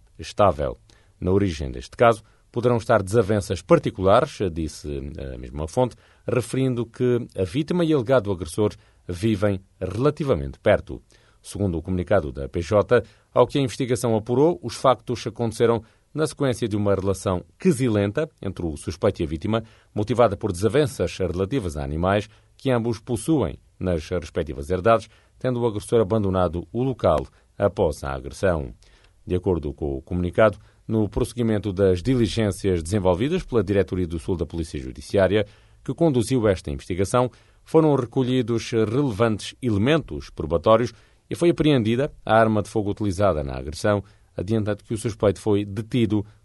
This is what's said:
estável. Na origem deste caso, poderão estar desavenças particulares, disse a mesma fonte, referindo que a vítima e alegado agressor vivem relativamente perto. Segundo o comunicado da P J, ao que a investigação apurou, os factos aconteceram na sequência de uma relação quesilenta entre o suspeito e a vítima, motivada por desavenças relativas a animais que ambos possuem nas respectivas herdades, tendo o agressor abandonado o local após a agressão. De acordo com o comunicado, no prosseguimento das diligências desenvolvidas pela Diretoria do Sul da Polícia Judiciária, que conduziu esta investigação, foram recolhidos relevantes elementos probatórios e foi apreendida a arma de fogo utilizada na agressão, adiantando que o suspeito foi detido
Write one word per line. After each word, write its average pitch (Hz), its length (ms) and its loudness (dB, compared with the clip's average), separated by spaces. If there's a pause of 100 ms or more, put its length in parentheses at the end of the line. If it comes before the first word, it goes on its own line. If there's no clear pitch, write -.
(180)
estável. 76 600 0 (420)
Na 90 120 0
origem 85 400 0
deste 60 260 -14
caso, 117 260 4 (280)
poderão 123 260 0
estar 110 260 2
desavenças 101 580 0
particulares, 110 800 2 (120)
disse 73 640 -8
a 67 200 -10
mesma 65 300 -8
fonte, 127 280 0 (320)
referindo 120 580 -2
que 120 420 -2 (100)
a 95 60 0
vítima 160 400 -2
e 156 80 2
alegado 120 400 2
agressor 95 400 -2 (360)
vivem 98 540 0 (180)
relativamente 101 800 -2
perto. 80 420 0 (400)
Segundo 90 360 -2
o 80 40 -4
comunicado 87 500 0
da 67 160 -8
P 85 140 -4
J, 104 420 4 (300)
ao 123 140 4
que - 100 -6
a 139 40 2
investigação 123 540 -2
apurou, 127 460 0
os 117 140 -10
factos - 500 -2
aconteceram 117 580 0 (300)
na 151 140 -2
sequência 127 400 -2
de 104 100 -2
uma 101 160 2
relação 92 500 0 (140)
quesilenta 120 720 2 (100)
entre 92 240 -6
o 78 140 -4
suspeito - 460 -2
e - 20 2
a - 20 -6
vítima, 104 360 -4 (320)
motivada 104 420 2
por 104 140 -4
desavenças 101 640 0
relativas 92 580 -2
a 73 80 -6
animais 87 460 0 (260)
que - 140 -4
ambos 117 300 0
possuem 123 580 -2 (220)
nas 87 280 -2
respectivas 80 600 -6
herdades, 107 400 2 (300)
tendo 127 200 -4
o 120 60 -2
agressor 110 340 0
abandonado 92 720 0
o 117 120 -4
local 90 420 0 (320)
após 101 460 0
a 67 100 -6
agressão. 67 580 -4 (540)
De 90 100 -2
acordo 82 380 -2
com 71 240 -6
o 65 60 -10
comunicado, 90 560 2 (280)
no 107 220 0
prosseguimento 110 640 -2
das 92 300 2
diligências 101 800 0
desenvolvidas 98 600 0
pela 113 200 0
Diretoria 92 420 0
do 82 140 -6
Sul 95 180 -2
da 82 80 -2
Polícia 80 340 -6
Judiciária, 92 680 0 (360)
que 135 120 -6
conduziu 123 520 2
esta 92 220 0
investigação, 95 640 0 (320)
foram 156 320 4
recolhidos 123 760 -2
relevantes 113 880 0
elementos 110 720 0
probatórios 82 640 2 (340)
e - 60 -8
foi 170 160 2
apreendida 139 640 2 (120)
a 107 140 2
arma 110 240 4
de 98 80 -8
fogo 104 220 -2
utilizada 95 520 0
na 65 140 -8
agressão, 87 460 -2 (320)
adiantando 104 480 -2
que 117 120 -6
o - 20 -8
suspeito 104 420 0
foi 104 240 0
detido 107 640 -2 (200)